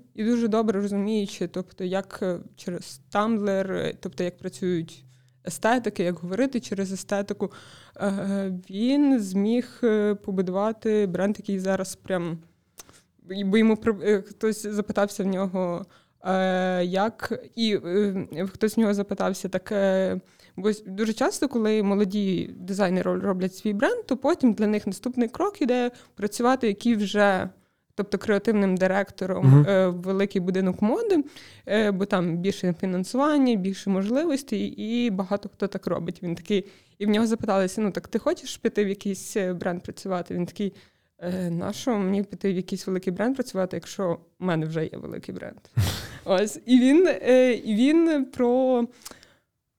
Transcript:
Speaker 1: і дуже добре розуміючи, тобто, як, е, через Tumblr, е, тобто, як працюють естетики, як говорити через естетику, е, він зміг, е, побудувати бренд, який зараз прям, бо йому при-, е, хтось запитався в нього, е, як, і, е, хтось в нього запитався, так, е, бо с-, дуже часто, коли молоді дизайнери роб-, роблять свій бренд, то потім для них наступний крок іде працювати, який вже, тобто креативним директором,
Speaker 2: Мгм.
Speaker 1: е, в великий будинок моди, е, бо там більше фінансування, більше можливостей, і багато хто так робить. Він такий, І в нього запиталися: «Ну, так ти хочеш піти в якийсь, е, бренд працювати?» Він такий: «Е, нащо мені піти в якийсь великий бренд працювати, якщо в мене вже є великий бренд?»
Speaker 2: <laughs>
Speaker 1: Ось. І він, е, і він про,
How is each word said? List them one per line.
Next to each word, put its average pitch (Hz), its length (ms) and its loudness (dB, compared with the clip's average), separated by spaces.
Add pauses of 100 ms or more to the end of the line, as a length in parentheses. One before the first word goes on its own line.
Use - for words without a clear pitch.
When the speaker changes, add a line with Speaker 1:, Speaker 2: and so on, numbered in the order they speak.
(160)
Speaker 1:
і 214 80 -4
дуже 233 240 2
добре 214 340 2
розуміючи, 202 640 -2
тобто, 180 360 -8
як, 185 380 -4
е, 185 160 -2 (180)
через - 460 -12 (120)
Tumblr, 202 600 0
е, 165 260 -2
тобто, 185 240 -6
як 175 140 -6
працюють 180 680 -6 (420)
естетики, 220 560 0
як 175 160 -2
говорити 226 400 -2
через 190 340 -6
естетику, 196 580 -4 (500)
е, 196 500 -2 (180)
він 262 500 4
зміг, 208 640 0
е, 208 320 2
побудувати 202 920 0
бренд, 185 320 0
який 196 200 -2
зараз 190 360 -2
прям, 170 420 -4 (1080)
бо 196 120 4
йому 220 200 6
при-, 220 260 0
е, 208 180 2
хтось 214 460 -4
запитався 208 560 -2
в 185 40 0
нього, 185 580 -2 (400)
е, 185 600 0
як, 196 580 -2 (120)
і, 214 300 2
е, 190 420 0 (260)
хтось - 240 -2
в - 20 6
нього 208 140 4
запитався, 196 560 -2
так, 190 220 -4
е, 190 480 2 (360)
бо 190 140 -2
с-, 208 180 -2
дуже 214 260 -2
часто, 294 340 0
коли 214 360 2
молоді 196 720 0
дизайнери 185 540 0
роб-, 185 120 0
роблять 185 320 -2
свій 214 180 -2
бренд, 392 320 0
то 254 120 -2
потім 269 360 2
для 202 140 0
них 208 200 0
наступний 240 400 -2
крок 381 340 -2
іде 247 300 2 (240)
працювати, 240 520 0
який 220 280 2
вже, 202 540 2 (460)
тобто 202 220 -4
креативним 202 600 2
директором, 185 680 0
Speaker 2:
Мгм. 143 220 8
Speaker 1:
е, 190 180 4
в 175 140 -4
великий 190 400 -2
будинок 185 400 -2
моди, 339 420 2 (440)
е, 208 240 2
бо 190 140 -2
там 175 320 0
більше 185 440 0
фінансування, 247 760 2
більше 190 340 -2
можливостей, 226 800 0
і 233 420 -2
багато 202 400 -2
хто - 180 -4
так - 200 -6
робить. 175 360 -4
Він 170 120 -4
такий, 190 300 -2 (360)
І 208 40 -2
в 208 40 2
нього 220 180 4
запиталися: 208 540 0
«Ну, 208 100 0
так - 160 -6
ти 226 120 -2
хочеш - 380 -4
піти 214 280 0
в 190 40 -2
якийсь, 196 480 -6
е, 185 160 0
бренд 175 300 -4
працювати?» 180 500 -6
Він 175 120 -2
такий: 190 280 -4 (460)
«Е, 180 300 -4
нащо 208 480 -2
мені 196 260 0
піти 196 300 -4
в - 20 -2
якийсь 185 320 -6
великий 185 260 -2
бренд 220 220 0
працювати, 190 420 -4
якщо 170 420 -4 (200)
в - 40 -10
мене 160 220 0
вже 160 180 -4
є - 140 -8
великий - 380 -10
бренд?» - 240 -14 (320)
Speaker 2:
<laughs> - 340 -12
Speaker 1:
Ось. 202 400 0
І 247 140 8
він, 294 280 8
е, 254 460 4
і 214 220 -2
він 294 500 4
про, 254 600 2 (920)